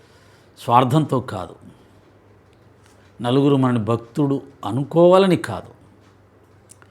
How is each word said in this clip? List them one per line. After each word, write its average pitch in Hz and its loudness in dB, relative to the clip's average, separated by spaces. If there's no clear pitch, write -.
స్వార్థంతో 131 0
కాదు, 92 -12
నలుగురు 139 0
మనని 127 0
భక్తుడు 123 -4
అనుకోవాలని 170 2
కాదు. - -10